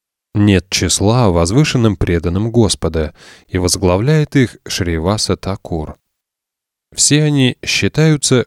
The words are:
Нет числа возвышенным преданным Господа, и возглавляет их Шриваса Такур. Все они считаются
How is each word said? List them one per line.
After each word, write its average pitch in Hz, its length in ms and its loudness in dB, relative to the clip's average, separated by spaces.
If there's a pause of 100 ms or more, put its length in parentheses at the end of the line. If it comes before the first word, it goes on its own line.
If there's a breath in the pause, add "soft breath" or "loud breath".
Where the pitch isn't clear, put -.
(340)
Нет 104 360 2
числа 104 600 0
возвышенным 104 680 2
преданным 87 520 -2
Господа, 82 640 0 (340 loud breath)
и - 100 -4
возглавляет 95 800 0
их 127 280 0
Шриваса 87 720 -2
Такур. 85 640 -8 (960)
Все 151 300 0
они 143 420 0
считаются 143 800 0